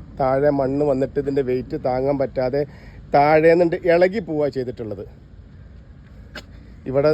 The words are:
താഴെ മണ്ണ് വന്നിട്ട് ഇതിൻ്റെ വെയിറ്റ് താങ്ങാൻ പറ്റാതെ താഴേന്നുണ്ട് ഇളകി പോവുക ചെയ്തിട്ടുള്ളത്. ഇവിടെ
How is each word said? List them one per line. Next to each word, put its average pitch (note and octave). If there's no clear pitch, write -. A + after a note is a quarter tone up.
താഴെ C#3
മണ്ണ് C#3
വന്നിട്ട് C3
ഇതിൻ്റെ C#3
വെയിറ്റ് B2+
താങ്ങാൻ C3
പറ്റാതെ C3
താഴേന്നുണ്ട് D#3+
ഇളകി F#3
പോവുക D3+
ചെയ്തിട്ടുള്ളത്. A2+
ഇവിടെ C#3